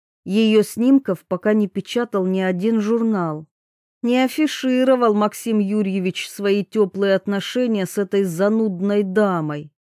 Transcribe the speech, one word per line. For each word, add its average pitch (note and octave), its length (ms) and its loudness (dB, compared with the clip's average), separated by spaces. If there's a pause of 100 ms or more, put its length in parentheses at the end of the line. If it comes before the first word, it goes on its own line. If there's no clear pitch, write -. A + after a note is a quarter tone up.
(260)
Её G#3+ 380 4
снимков A#3+ 640 0
пока G3 260 0
не G#3+ 140 2
печатал G3+ 580 -4
ни F#3+ 140 0
один F#3+ 400 0
журнал. G3+ 680 -2 (560)
Не B3 220 2
афишировал B3+ 920 2
Максим G#3+ 460 0
Юрьевич G3 680 -2
свои G3+ 340 0
тёплые G3 520 0
отношения G3+ 680 -2
с - 120 -8
этой G3+ 260 0
занудной G3+ 800 0
дамой. E3+ 680 -2 (140)